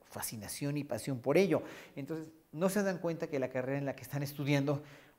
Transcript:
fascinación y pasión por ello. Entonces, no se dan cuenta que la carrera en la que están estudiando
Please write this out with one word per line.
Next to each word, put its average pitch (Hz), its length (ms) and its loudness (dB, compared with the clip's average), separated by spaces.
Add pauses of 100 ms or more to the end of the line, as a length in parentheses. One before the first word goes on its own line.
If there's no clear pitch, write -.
fascinación 123 720 -4
y 143 80 0
pasión 120 360 -4
por 139 180 4
ello. 170 260 6 (320)
Entonces, 156 380 -8 (180)
no 165 160 2
se 196 160 2
dan 190 140 0
cuenta 165 300 -2
que 143 120 -2
la 127 80 0
carrera 131 300 -2
en 143 80 -2
la 135 100 -2
que - 80 -14
están 143 200 -4
estudiando 143 600 2 (360)